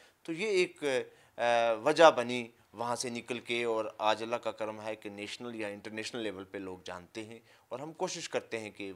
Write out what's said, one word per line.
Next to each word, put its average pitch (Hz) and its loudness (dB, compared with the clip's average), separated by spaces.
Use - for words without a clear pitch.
تو 165 -8
یہ 185 -4
ایک، 180 0
آ، 117 4
وجہ 147 10
بنی 123 -2
وہاں 117 -4
سے 123 -6
نکل 117 -6
کے، 117 -2
اور 110 0
آج 107 2
اللہ 117 -2
کا 113 -4
کرم 107 -8
ہے 110 -6
کہ 107 -12
نیشنل 104 -10
یا 110 -6
انٹرنیشنل 107 -8
لیول 98 -6
پہ 101 -12
لوگ 92 -8
جانتے 90 -12
ہیں 113 -16
اور 120 -8
ہم 156 -12
کوشش 175 -6
کرتے - -4
ہیں 107 -10
کہ 98 -10